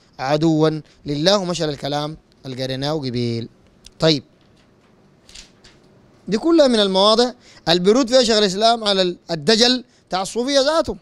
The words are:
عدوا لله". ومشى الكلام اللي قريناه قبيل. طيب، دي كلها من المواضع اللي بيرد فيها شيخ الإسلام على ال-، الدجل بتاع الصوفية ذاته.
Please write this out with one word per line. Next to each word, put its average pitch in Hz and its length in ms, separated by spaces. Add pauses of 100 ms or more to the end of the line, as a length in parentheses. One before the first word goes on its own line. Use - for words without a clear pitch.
(200)
عدوا 156 500 (360)
لله". 156 320
ومشى 175 280
الكلام 147 520 (280)
اللي 131 180
قريناه 131 300
قبيل. 120 560 (500)
طيب، 160 240 (2000)
دي 190 100
كلها 311 300
من 233 120
المواضع 208 520 (380)
اللي 175 100
بيرد 214 280
فيها 254 160
شيخ 214 140
الإسلام 214 460
على 202 180
ال-، 180 160 (140)
الدجل 226 520 (240)
بتاع 180 140
الصوفية 247 380
ذاته. 269 420